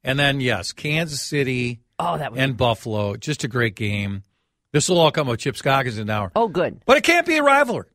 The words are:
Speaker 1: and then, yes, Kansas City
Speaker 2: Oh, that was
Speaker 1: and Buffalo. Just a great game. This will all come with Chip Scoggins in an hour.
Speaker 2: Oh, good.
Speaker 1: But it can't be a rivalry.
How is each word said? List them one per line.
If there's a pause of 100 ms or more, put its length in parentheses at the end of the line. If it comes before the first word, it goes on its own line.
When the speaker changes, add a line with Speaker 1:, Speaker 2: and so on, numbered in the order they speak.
Speaker 1:
and
then,
yes,
Kansas
City (180)
Speaker 2:
Oh,
that
was
Speaker 1:
and
Buffalo.
Just
a
great
game. (500)
This
will
all
come
with
Chip
Scoggins
in
an
hour.
Speaker 2:
Oh,
good.
Speaker 1:
But
it
can't
be
a
rivalry.